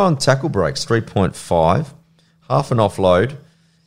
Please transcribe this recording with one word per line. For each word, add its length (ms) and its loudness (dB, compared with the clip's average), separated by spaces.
on 120 2
tackle 320 0
breaks, 360 -2
three 160 0
point 340 -2
five, 580 0
half 220 -2
an 80 0
offload, 580 2